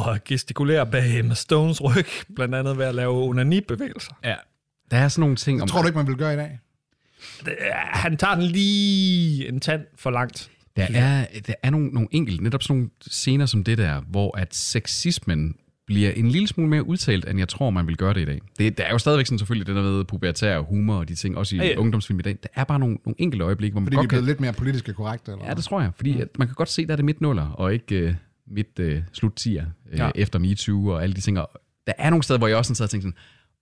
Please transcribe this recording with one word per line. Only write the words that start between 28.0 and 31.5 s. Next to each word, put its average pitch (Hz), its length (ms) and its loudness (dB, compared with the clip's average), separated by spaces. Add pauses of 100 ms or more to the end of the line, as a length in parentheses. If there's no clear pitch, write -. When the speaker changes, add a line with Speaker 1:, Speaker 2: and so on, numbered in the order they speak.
Speaker 2:
midt, 104 280 -6
øh, 80 240 -2 (100)
slut 110 240 -2
tier, 82 300 -2 (260)
øh, 78 60 -4
Speaker 1:
Ja. 113 160 2
Speaker 2:
efter 101 240 0
metoo 101 500 0
og 82 140 -2
alle 95 120 0
de 95 60 -6
ting. 98 200 0
Og 76 100 -6 (360)